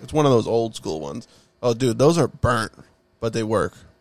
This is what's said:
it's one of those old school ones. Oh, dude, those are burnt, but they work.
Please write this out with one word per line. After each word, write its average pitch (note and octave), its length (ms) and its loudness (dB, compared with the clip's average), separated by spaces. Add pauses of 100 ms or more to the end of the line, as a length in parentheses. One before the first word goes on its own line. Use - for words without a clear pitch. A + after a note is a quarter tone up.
it's C3+ 100 -18
one D3 140 2
of C#3 60 6
those A2+ 160 4
old A2+ 280 -2
school D#2+ 240 -6
ones. D2+ 280 -10 (340)
Oh, A#2+ 140 0
dude, A#2 240 0
those D#3+ 180 4
are C#3 100 2
burnt, A#2 440 -2 (480)
but A2+ 140 -4
they A2+ 100 -2
work. G#2+ 300 0 (280)